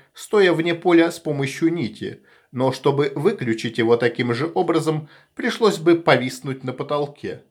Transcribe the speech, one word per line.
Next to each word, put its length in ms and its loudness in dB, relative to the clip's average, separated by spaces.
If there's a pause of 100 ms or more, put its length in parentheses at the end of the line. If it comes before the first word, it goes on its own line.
(120)
стоя 400 2
вне 220 0
поля 360 4
с 80 -12
помощью 540 -2
нити, 500 -8 (280)
но 220 0
чтобы 420 0
выключить 640 -4
его 180 4
таким 380 -2
же 200 -4
образом, 540 -2 (260)
пришлось 440 0
бы 180 4
повиснуть 680 0
на 80 -6
потолке. 800 -6